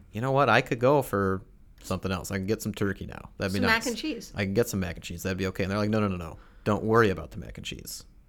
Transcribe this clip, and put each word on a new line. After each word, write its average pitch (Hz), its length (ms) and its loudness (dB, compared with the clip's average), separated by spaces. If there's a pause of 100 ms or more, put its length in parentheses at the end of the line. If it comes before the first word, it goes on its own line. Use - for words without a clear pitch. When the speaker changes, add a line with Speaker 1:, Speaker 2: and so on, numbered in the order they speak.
(120)
Speaker 1:
"You 104 80 -6
know 135 120 0
what? 135 160 4
I 117 120 6
could 135 200 -2
go 135 220 6
for 95 400 0 (420)
something 95 260 -4
else. 90 220 -4
I 98 60 -2
can 95 80 -4
get 104 160 0
some 104 120 -4
turkey 98 320 -2
now. - 320 -14
That'd 98 140 -2
be 101 60 0
Speaker 2:
Some - 80 2
Speaker 1:
nice. 226 180 2
Speaker 2:
mac - 20 -4
and 233 100 -2
cheese. 269 380 -8
Speaker 1:
I 104 100 -2
can 98 100 -2
get 117 140 4
some 98 120 -2
mac 87 160 -4
and - 80 -12
cheese. 85 180 -10
That'd 95 160 -2
be 95 80 0
okay." 95 160 -2
And 95 80 -2
they're 101 80 0
like, 107 120 0
"No, 110 100 4
no, 104 80 2
no, 92 80 -2
no. 82 220 -10 (260)
Don't 104 180 2
worry 110 280 6
about 80 200 -4
the - 80 -14
mac - 200 -12
and - 60 -12
cheese. - 380 -10 (260)